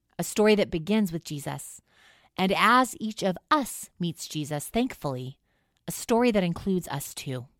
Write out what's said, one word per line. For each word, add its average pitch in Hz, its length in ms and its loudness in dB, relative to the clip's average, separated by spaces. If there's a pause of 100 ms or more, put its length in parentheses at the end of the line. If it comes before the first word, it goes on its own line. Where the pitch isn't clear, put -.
(200)
a 170 40 -4
story 214 300 4
that 202 160 2
begins 185 420 0
with 165 140 -8
Jesus, 143 560 -10 (560)
and 190 180 2
as 233 440 4
each 214 240 -6
of 185 160 0 (100)
us 285 400 0 (100)
meets 170 280 -4
Jesus, 147 400 -6
thankfully, 135 720 -4 (480)
a - 40 -8
story 240 380 2
that 208 140 4
includes 180 460 -2
us - 260 -8
too. 127 320 -8 (120)